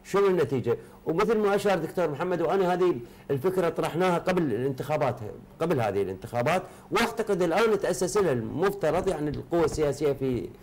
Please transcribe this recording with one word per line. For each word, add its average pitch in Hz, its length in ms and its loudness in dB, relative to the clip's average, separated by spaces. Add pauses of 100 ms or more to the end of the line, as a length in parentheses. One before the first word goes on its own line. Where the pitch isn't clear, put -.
شنو 202 220 2
النتيجة؟ 135 500 2 (300)
ومثل 214 320 2
ما 202 160 2
أشار 196 240 2
دكتور 165 320 -2
محمد، 170 320 -2
وأنا 180 300 2
هذه 180 220 2 (360)
الفكرة 175 380 0
طرحناها 165 500 0
قبل 180 240 0
الانتخابات، 131 720 -2 (440)
قبل 165 200 0
هذه 101 220 0
الانتخابات، 120 600 -2 (280)
وأعتقد 220 520 0
الآن 196 380 2
تأسس 175 360 -2
لها 185 160 4
المفترض، 151 760 0
يعني 151 220 -2
القوى 143 340 0
السياسية 147 480 0
في، 127 360 -2 (140)